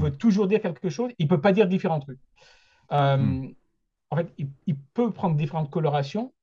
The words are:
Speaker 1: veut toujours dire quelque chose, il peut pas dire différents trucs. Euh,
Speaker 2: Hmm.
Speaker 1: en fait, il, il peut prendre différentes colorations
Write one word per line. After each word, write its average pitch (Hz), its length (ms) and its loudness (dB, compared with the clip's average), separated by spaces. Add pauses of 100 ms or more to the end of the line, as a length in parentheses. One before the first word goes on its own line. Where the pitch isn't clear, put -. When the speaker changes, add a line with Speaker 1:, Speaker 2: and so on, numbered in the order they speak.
Speaker 1:
veut 147 80 0
toujours 208 340 2
dire 226 140 2
quelque 175 300 -6
chose, 240 280 -4
il 156 100 0
peut 175 120 4
pas 202 120 4
dire 202 140 4
différents 180 340 0
trucs. 135 200 -14 (720)
Euh, 139 240 4
Speaker 2:
Hmm. 131 360 0 (580)
Speaker 1:
en 139 60 -2
fait, 170 220 -2
il, 143 100 -6 (180)
il 147 100 -2
peut - 340 -2
prendre 165 260 -2
différentes 156 340 -2
colorations 156 600 -2 (100)